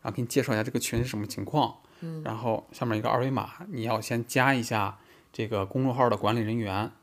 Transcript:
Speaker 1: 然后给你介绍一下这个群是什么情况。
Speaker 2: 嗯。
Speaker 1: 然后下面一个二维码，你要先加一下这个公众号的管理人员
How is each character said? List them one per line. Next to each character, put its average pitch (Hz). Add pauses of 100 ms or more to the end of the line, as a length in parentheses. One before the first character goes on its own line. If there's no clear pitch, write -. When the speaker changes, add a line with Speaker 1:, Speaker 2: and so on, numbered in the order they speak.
Speaker 1:
然 123
后 107
给 123
你 117
介 131
绍 117
一 -
下 110
这 123
个 117
群 117
是 120
什 123
么 104
情 101
况。 131 (240)
Speaker 2:
嗯。 160
Speaker 1:
然 117
后 113
下 -
面 113
一 107
个 117
二 120
维 131
码， 120 (180)
你 135
要 113
先 117
加 135
一 123
下 104 (320)
这 -
个 98
公 131
众 127
号 127
的 113
管 107
理 120
人 110
员 104 (120)